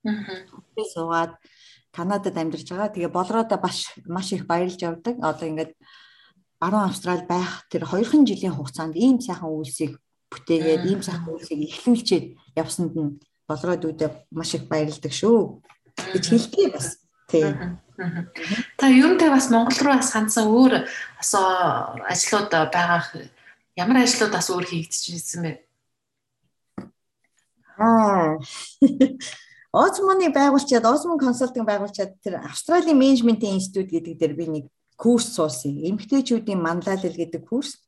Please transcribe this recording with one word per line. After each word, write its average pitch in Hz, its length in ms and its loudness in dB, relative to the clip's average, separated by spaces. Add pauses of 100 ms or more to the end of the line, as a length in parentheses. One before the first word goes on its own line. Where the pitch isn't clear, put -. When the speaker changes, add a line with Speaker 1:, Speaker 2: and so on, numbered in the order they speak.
Speaker 1:
Мгм. 196 440 -8
Speaker 2:
Хотод - 380 -12 (100)
суугаад 165 360 -2 (600)
Канадад 190 480 -4
амьдарч 160 320 -8
байгаа. 202 160 -4
Тэгээ 175 240 -6
болроодоо 208 480 -2
бас - 320 -6 (160)
маш 190 240 -6
их - 140 -6
баярлж 175 340 -2
явдаг. 170 400 -6
Одоо 156 280 -4
ингээд 156 280 -8 (840)
баруун 196 280 0
Австрал 180 400 -4
байх 180 400 -4
тэр - 160 -4
хоёрхан 233 400 4
жилийн 190 320 -2
хугацаанд 156 400 -8
ийм 247 240 4
сайхан 170 320 -8
үйлсийг 156 460 -6 (340)
бүтээгээд, 160 480 0
Speaker 1:
Мгм. 180 100 -2
Speaker 2:
ийм 196 120 -2
сайхан 170 260 -8
үйлсийг 160 400 -8
эхлүүлчихэд 226 580 0 (300)
явсанд 160 400 -4
нь 147 240 -4 (280)
болроод 165 360 -4
үдээ 156 260 -4 (220)
маш 160 220 -8
их 135 140 -6
баярлдаг 151 440 -4
шүү 208 480 2 (560)
гэж - 80 0
Speaker 1:
Мгм. 226 140 4
Speaker 2:
хэлдэг - 340 0
бас. - 240 -8 (320)
Тий. 156 160 2
Speaker 1:
Мгм. 175 340 -4 (220)
Мгм. 175 240 -6 (560)
Та 269 80 6
ер 269 240 8
нь - 80 4
тэ 320 80 6
бас 262 240 4
Монгол 233 240 4
руу 277 240 4
бас - 160 -2
хандсан 214 320 2
өөр 240 400 6 (320)
бас, - 160 -2
а, 180 560 0 (160)
ажлууд 208 400 0
байгаа. 170 800 0 (480)
Ямар 202 200 2 (120)
ажлууд 214 240 0
бас 170 160 -2
өөр 180 160 -2
хийгдчихсэн 170 800 -8
бэ? 156 80 -4 (2250)
Speaker 2:
Аа. 202 580 4 (440)
<laughs> - 380 4 (540)
Озмоны 381 600 4
байгуулчид, 269 520 4
Озмон 294 340 2
консалтинг 247 480 -2
байгуулчид 202 560 -4
тэр 185 220 -8
Австралийн 311 540 2
менежментийн 233 580 4
институт 190 320 -4
гэдэг 165 320 -6
дээр 151 160 0
би 165 100 -6
нэг 151 180 -6 (320)
курс 233 360 2
суусан. 147 480 -4
Эмэгтэйчүүдийн 220 800 -2
манлайлал 175 560 -4
гэдэг 165 320 -8
курс. 254 400 -6